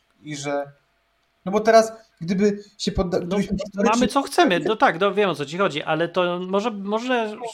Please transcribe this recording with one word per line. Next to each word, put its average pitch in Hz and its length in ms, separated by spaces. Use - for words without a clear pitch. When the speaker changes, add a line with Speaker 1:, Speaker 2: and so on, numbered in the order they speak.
Speaker 1:
i 151 140
że, 143 360
no 185 80
bo 208 80
teraz, 220 320
gdyby 202 380
się - 140
podda-, 185 280
Speaker 2:
No, 175 60
Speaker 1:
gdybyśmy 196 300
Speaker 2:
mamy 196 100
Speaker 1:
historycznie 233 240
Speaker 2:
co 277 140
chcemy, 254 380
no 185 160
tak, 185 240
no 196 140
wiem, 202 160
o 165 40
co 139 120
ci 156 120
chodzi, 175 240
ale 160 260
to 175 300
może, 190 320
może 220 680